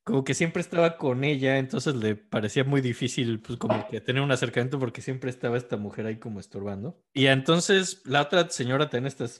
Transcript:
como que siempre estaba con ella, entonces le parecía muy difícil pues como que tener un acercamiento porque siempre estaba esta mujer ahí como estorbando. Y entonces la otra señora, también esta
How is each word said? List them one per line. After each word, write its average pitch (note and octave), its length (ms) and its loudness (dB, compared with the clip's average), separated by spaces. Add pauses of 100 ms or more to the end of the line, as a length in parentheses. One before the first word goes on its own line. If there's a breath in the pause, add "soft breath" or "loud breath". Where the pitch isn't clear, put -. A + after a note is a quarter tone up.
como C#3 220 0
que C#3 80 0
siempre E3 280 0
estaba E3 360 2
con C3 260 0
ella, C3+ 340 2
entonces C3 380 -2
le G#2+ 220 0
parecía A#2 480 -2
muy C#3 160 2
difícil A#2+ 600 -2
pues A#2+ 160 -10
como A2 300 -2
que A2 140 -8
tener C3 200 0
un C#3 120 2
acercamiento B2+ 440 0
porque B2+ 240 -4
siempre C3 280 -6
estaba A#2+ 260 -2
esta A#2+ 220 -4
mujer G#2 280 -6
ahí A2 140 -6
como G#2 220 -10
estorbando. G2+ 600 -10 (120)
Y C3+ 140 4
entonces E3 760 4
la C3 200 2
otra F3 260 2
señora, C3+ 400 0
también B2+ 180 -2
esta B2+ 180 -6 (140)